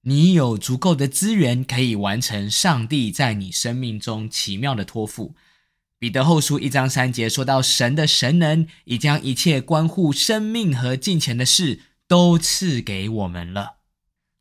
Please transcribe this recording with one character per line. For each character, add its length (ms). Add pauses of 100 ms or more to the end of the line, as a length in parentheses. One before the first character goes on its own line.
你 300
有 240
足 200
够 180
的 120
资 260
源 300
可 180
以 140
完 260
成 280
上 380
帝 240
在 220
你 180
生 240
命 240
中 300
奇 260
妙 200
的 100
托 200
付。 300 (640)
彼 100
得 140
后 160
书 200
一 100
章 200
三 220
节 160
说 160
到： 160
“神 360
的 120
神 300
能 300 (180)
已 120
将 240
一 120
切 260
关 280
乎 260
生 280
命 320
和 220
金 240
钱 160
的 80
事 380 (260)
都 300
赐 420
给 300
我 180
们 240
了。” 260 (640)